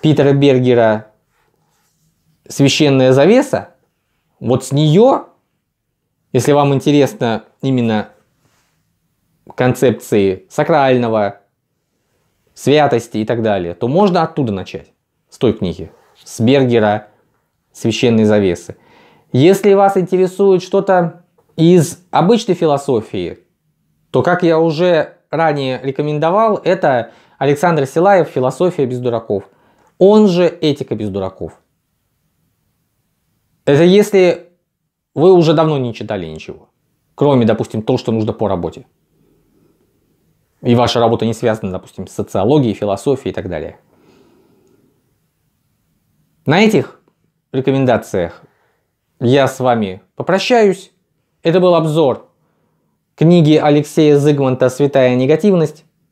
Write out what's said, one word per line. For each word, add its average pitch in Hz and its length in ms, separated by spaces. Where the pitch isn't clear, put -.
Питера 143 320
Бергера 123 800
«Священная 135 680
завеса», 143 600
вот 127 240
с - 80
неё, 156 560
если 131 200
вам 143 200
интересно 131 720
именно 117 480
концепции 110 960
сакрального, 127 920
святости 127 640
и 107 60
так 113 180
далее, 92 320
то 120 120
можно 180 360
оттуда 139 280
начать, - 400
с - 80
той 113 160
книги, - 380
с - 160
Бергера 113 680
«Священной 113 540
завесы». 104 520
Если 190 420
вас 196 220
интересует 185 680
что-то 190 600
из 165 440
обычной 185 460
философии, 120 840
то, 127 120
как 180 200
я 165 160
уже 165 580
ранее 147 540
рекомендовал, 156 720
это 151 540
Александр 143 480
Силаев 175 420
«Философия 139 580
без 123 140
дураков», 113 440
он 208 300
же 175 200
«Этика 147 480
без 107 140
дураков». 95 440
Это 143 140
если 190 640
вы 170 180
уже 165 220
давно 156 240
не 120 160
читали 104 320
ничего, - 440
кроме, 135 320
допустим, 113 380
того, 127 160
что - 120
нужно 110 220
по 107 140
работе. 87 400
И 123 100
ваша 120 260
работа 113 280
не 113 80
связана, 107 380
допустим, - 340
с - 40
социологией, 110 640
философией 104 560
и - 60
так 98 120
далее. 82 300
На 160 140
этих 214 380
рекомендациях 127 920
я 131 280
с - 120
вами 110 420
попрощаюсь. 196 760
Это 165 160
был 180 160
обзор 156 520
книги 156 400
Алексея 147 640
Зыгманта 139 520
«Святая 131 460
негативность». 156 720